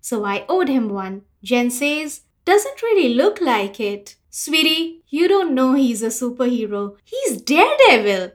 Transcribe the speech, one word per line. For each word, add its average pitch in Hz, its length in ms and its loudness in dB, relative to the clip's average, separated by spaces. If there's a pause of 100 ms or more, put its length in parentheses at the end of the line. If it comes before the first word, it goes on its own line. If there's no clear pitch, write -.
(100)
so 214 160 -4
I 202 240 -4
owed 349 180 2
him 254 220 0
one." 196 320 -8 (280)
Jen 247 220 2
says, 294 380 -2 (420)
"Doesn't 415 360 0
really 349 340 2
look 415 180 0
like 254 400 -2
it." 202 380 -8 (120)
"Sweetie, 311 560 -2 (320)
you 349 120 2
don't 370 300 2
know 262 160 2
he's 240 280 0
a 233 180 -4
superhero. 240 640 -2 (300)
He's 480 240 -2 (160)
Daredevil." 247 800 4